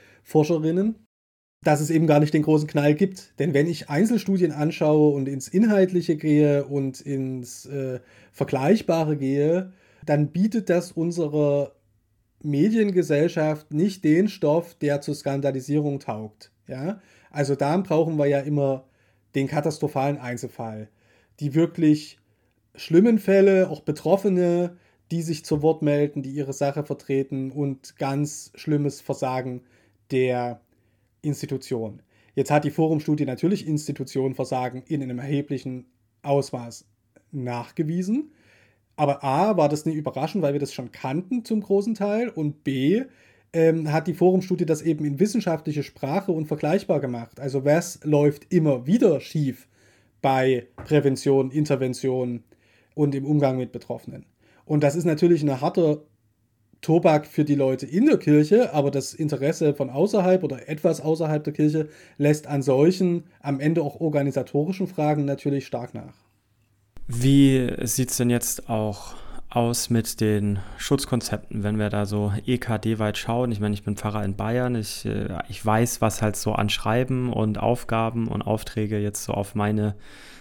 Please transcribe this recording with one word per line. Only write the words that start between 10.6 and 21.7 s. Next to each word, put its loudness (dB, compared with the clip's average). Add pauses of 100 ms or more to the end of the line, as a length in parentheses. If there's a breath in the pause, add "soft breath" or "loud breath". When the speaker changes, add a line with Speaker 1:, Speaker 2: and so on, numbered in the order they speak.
Speaker 1:
das 0
unserer 0 (680)
Mediengesellschaft 0
nicht -2
den 4
Stoff, -2
der -2
zur -6
Skandalisierung -2
taugt. -12 (160)
Ja? -8 (320 soft breath)
Also -2
da 0
brauchen 0
wir 2
ja 2
immer -2 (480)
den 0
katastrophalen -2
Einzelfall. -10 (500)
Die -2
wirklich 2 (560)